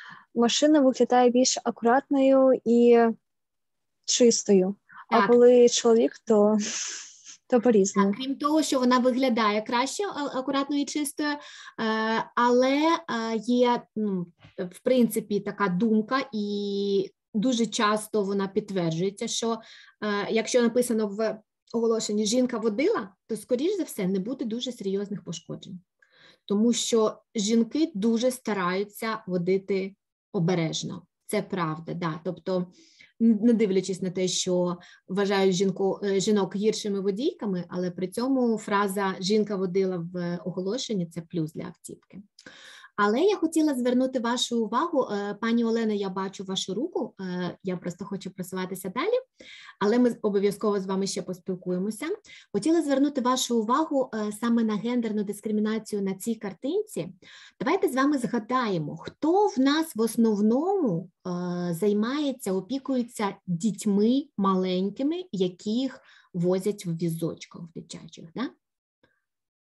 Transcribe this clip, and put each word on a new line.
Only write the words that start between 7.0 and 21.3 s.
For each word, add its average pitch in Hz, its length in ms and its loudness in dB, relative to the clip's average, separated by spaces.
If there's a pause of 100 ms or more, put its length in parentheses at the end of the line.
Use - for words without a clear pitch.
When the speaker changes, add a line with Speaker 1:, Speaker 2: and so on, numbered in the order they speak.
Speaker 1:
то 247 120 2
по-різному. 196 500 4
Speaker 2:
Так, 202 60 -4
крім 269 180 -6
того, 302 280 2
що 285 160 0
вона 254 200 4
виглядає 233 640 2
краще, 247 420 -2
а-, 285 360 -6
акуратною 277 420 -2
і 277 40 -2
чистою, 294 440 -4
е, 294 80 -4 (960)
але, 247 420 4
е, 330 220 2 (380)
є, 240 440 2 (140)
ну, 190 320 -4 (300)
в 185 220 -10
принципі, 220 600 2
така 202 280 -4
думка, 220 680 0
і 202 800 -2 (220)
дуже 226 320 0
часто 214 580 0
вона 196 240 -2
підтверджується, 190 800 -2
що, 226 320 -4 (440)
е, 202 280 -2
якщо 226 300 0
написано 233 460 0
в 214 320 -4 (340)